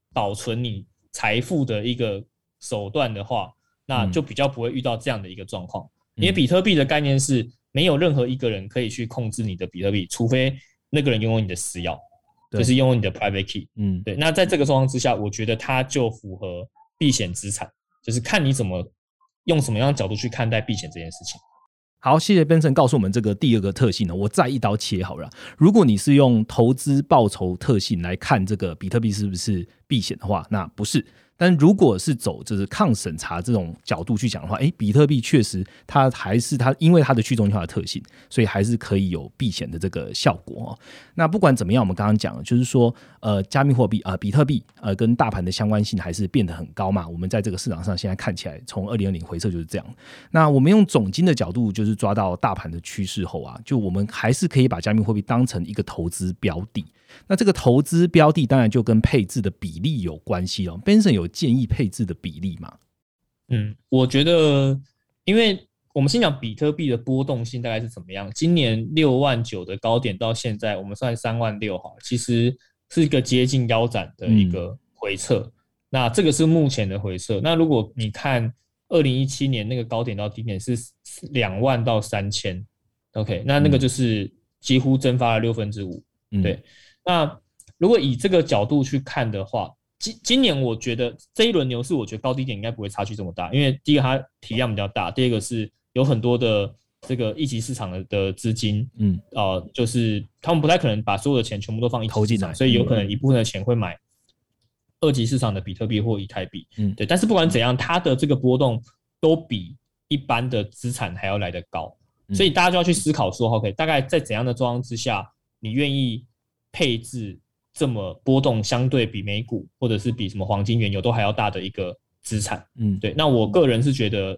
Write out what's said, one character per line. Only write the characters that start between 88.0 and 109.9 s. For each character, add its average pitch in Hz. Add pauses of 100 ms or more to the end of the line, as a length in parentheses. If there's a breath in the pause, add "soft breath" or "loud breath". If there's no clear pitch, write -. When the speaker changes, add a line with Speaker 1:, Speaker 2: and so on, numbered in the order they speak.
Speaker 1:
这 190
个 180
角 104
度 139
去 135
看 135
的 98
话， 98 (260)
今， -
今 254
年 175
我 120
觉 117
得 120 (180)
这 226
一 233
轮 151
牛 120
市， 156
我 117
觉 104
得 107
高 131
低 131
点 123
应 101
该 113
不 113
会 101
差 101
距 104
这 104
么 87
大， 87
因 131
为 135
第 151
一 -
个 143
它 131 (180)
体 -
量 123
比 107
较 101
大， 98
第 127
二 127
个 110
是 110 (240)
有 127
很 131
多 120
的 107 (300)
这 131
个 120
一 151
级 123
市 127
场 107
的， 85
的 98
资 110
金， 107 (120)
Speaker 2:
嗯。 98 (120)
Speaker 1:
呃， 95
就 117
是 113 (160)
他 165
们 160
不 151
太 175
可 170
能 107
把 101
所 143
有 135
的 117
钱 107
全 107
部 110
都 120
放 113
一 110
级 104
市 -
场， 107
Speaker 2:
投 107
进 110
来。 85
Speaker 1:
所 131
以 123
有 120
可 123
能 101
一 104
部 131
分 135
的 117
钱 98
会 120
买 95 (1040)
二 156
级 123
市 127
场 113
的 98
比 95
特 110
币 107
或 107
以 95
太 92
币。 92 (100)
Speaker 2:
嗯。 104
Speaker 1:
对， -
但 175
是 202
不 220
管 165
怎 123
样， 123
它 170
的 143
这 147
个 143
波 127
动 123 (400 soft breath)
都 160
比 107 (340)